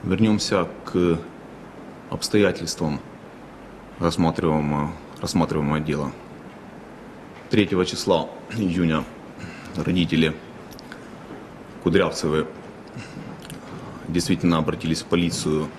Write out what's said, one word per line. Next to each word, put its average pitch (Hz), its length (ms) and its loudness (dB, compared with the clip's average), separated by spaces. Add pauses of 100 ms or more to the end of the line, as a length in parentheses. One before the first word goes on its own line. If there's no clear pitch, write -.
Вернёмся 101 640 4 (180)
к 87 320 4 (920)
обстоятельствам 85 920 2 (1000)
рассматриваемого, 78 920 4 (300)
рассматриваемого 76 580 2
дела. 73 320 -2 (1400)
Третьего 95 360 6
числа - 440 2 (220)
июня 87 520 4 (720)
родители 80 600 4 (1500)
Кудрявцевы 80 640 4 (1600)
действительно 87 480 4
обратились 80 440 0
в - 40 -10
полицию 80 720 2